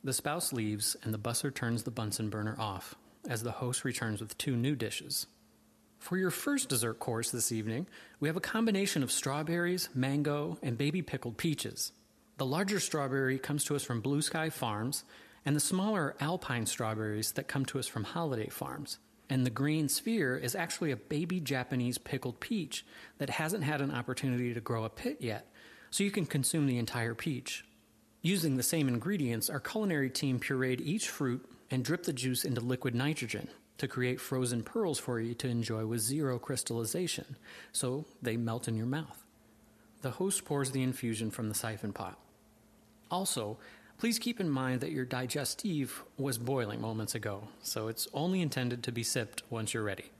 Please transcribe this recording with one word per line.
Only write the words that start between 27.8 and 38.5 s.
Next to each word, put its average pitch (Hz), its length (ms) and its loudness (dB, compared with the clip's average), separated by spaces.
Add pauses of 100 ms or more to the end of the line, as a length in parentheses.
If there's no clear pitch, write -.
Using 160 360 2
the 123 60 2
same 151 260 4
ingredients, 120 600 2
our 139 100 -2
culinary 170 500 2
team 131 300 2
pureed 131 420 2
each 185 280 0
fruit 131 400 0 (220)
and 127 120 2
dripped 165 220 0
the 160 80 0
juice 127 300 0
into 117 180 2
liquid 123 320 0
nitrogen 127 540 0 (300)
to 139 100 0
create 123 320 0
frozen 123 440 0
pearls 180 360 0
for 120 200 -2
you 117 160 0
to - 120 -4
enjoy 113 380 0
with 113 160 0
zero 127 380 2
crystallization, 123 960 -2 (340)
so 135 340 0 (160)
they 117 140 2
melt 117 320 0